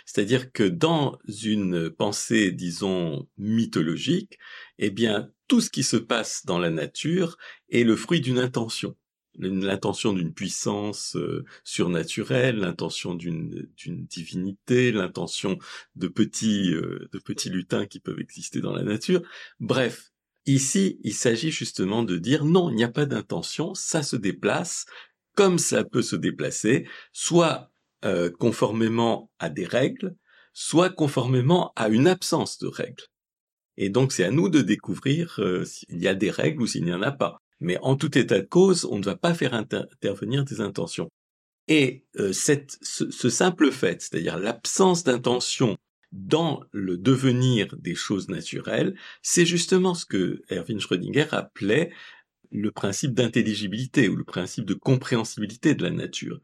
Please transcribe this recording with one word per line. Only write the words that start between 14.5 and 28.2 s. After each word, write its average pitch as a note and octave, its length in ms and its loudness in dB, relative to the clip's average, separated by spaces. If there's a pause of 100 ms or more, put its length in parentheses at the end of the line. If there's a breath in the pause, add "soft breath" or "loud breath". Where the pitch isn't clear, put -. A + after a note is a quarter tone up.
l'intention F#2 680 -4 (360 loud breath)
de F2+ 140 -4
petits, G#2 640 0
euh, G1+ 380 -6
de G2 80 -10
petits - 280 -8
lutins F#2 380 -2
qui - 140 -18
peuvent - 180 -10
exister - 420 -10
dans G2 120 -4
la F2+ 100 -4
nature. A2+ 400 0 (380 loud breath)
Bref, A#2 500 -2 (360)
ici, D3+ 580 2
il G2+ 100 -2
s'agit B2+ 380 2
justement G#2+ 500 -2
de F#2 160 0
dire C3 260 0
non, E3+ 240 4
il B2 60 -2
n'y A2 100 2
a A#2+ 40 0
pas D3 180 0
d'intention, B2 680 -4
ça - 280 -2
se C#3+ 140 -4
déplace A#2+ 720 -2 (500 loud breath)
comme F#3+ 220 6
ça A#2 260 2
peut - 180 0
se - 140 -2
déplacer, G#2+ 720 0 (240 loud breath)
soit, D#3+ 580 2 (340)
euh, F2 260 2